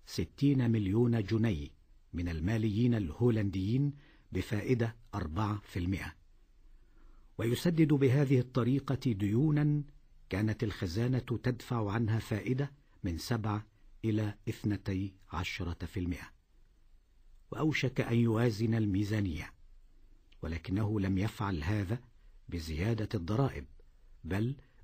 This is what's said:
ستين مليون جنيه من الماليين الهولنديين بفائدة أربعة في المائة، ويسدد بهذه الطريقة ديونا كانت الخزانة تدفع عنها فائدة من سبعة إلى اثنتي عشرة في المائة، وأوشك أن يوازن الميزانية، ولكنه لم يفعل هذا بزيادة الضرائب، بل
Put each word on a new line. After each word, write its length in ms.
ستين 640
مليون 520
جنيه 440
من 160
الماليين 640
الهولنديين 1000
بفائدة 640
أربعة 480
في 160
المائة، 360
ويسدد 560
بهذه 460
الطريقة 720
ديونا 720
كانت 340
الخزانة 560
تدفع 720
عنها 280
فائدة 520
من 140
سبعة 480
إلى 300
اثنتي 640
عشرة 540
في 140
المائة، 320
وأوشك 500
أن 140
يوازن 580
الميزانية، 800
ولكنه 580
لم 180
يفعل 460
هذا 360
بزيادة 640
الضرائب، 520
بل 320